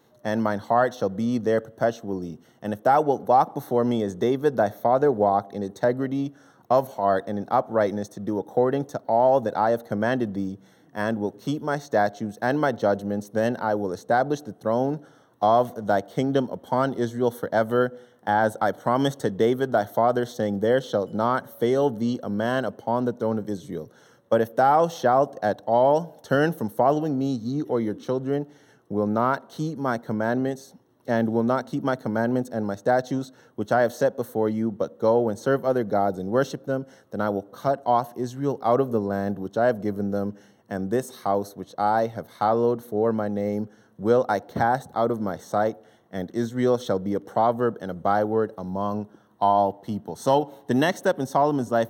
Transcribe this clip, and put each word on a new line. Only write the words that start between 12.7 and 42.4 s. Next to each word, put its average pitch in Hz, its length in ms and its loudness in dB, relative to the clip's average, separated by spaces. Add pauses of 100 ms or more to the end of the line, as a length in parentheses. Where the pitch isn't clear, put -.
judgments, 101 560 -2
then 113 300 0
I 107 160 -2
will 101 180 -4
establish 131 480 -2
the 110 120 -14
throne 131 520 -2 (380)
of 117 440 2
thy 101 140 2
kingdom 135 500 -2
upon 131 440 -2
Israel 120 360 0
forever, 120 680 0 (260)
as 107 360 2
I 104 100 2
promised 131 500 0
to 110 100 -2
David 123 420 0
thy 110 120 2
father, 123 400 0
saying, 104 360 -4
There 120 200 4
shall 104 280 -2
not 120 500 -2
fail 135 320 2
thee 120 320 -4
a 104 80 -8
man 120 340 -2
upon 117 400 -4
the 120 80 0
throne 110 240 -2
of 104 140 -6
Israel. 90 400 -10 (380)
But 113 120 6
if 117 140 -2
thou 139 320 6
shalt 143 560 2
at 104 240 0
all 139 560 2
turn 147 300 2
from 117 180 -6
following 147 480 2
me, 135 160 -2
ye 127 280 -4
or 127 180 0
your 110 140 -2
children 135 520 -4 (420)
will 104 200 0
not 123 400 0
keep 156 280 -6
my 127 220 -2
commandments, 120 760 -4 (340)
and 113 220 2
will 117 120 2
not 123 240 0
keep 139 160 -6
my 131 140 0
commandments 117 520 -2
and 110 160 -6
my 101 120 -4
statutes, 127 560 -2 (240)
which 104 160 -6
I 123 100 4
have 117 100 0
set 135 240 -2
before 110 320 -2
you, 110 220 -2
but - 300 -6
go 113 280 4
and 101 80 -4
serve 135 280 0
other 127 180 2
gods 101 380 0
and 92 100 -8
worship 135 340 -2
them, 135 220 -4 (240)
then 101 100 -6
I 104 80 -2
will 101 140 -2
cut 139 420 -4
off 120 320 0
Israel 127 460 -4
out 120 180 4
of 131 120 -2
the 110 80 2
land 98 360 -2
which 95 200 -8
I 117 100 2
have 113 160 0
given 101 300 -4
them, 101 240 -4 (340)
and 95 220 -6
this 123 320 -4
house 101 320 -2
which 95 200 -14
I 107 300 2
have 113 220 -10 (100)
hallowed 117 460 2